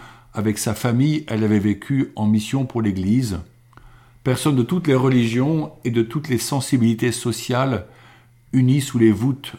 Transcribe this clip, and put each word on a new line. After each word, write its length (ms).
avec 240
sa 160
famille, 540
elle 160
avait 160
vécu 560
en 100
mission 400
pour 160
l'Église. 560
Personnes 320
de 80
toutes 240
les 80
religions 760
et 80
de 100
toutes 260
les 100
sensibilités 720
sociales 760
unies 280
sous 180
les 140
voûtes 460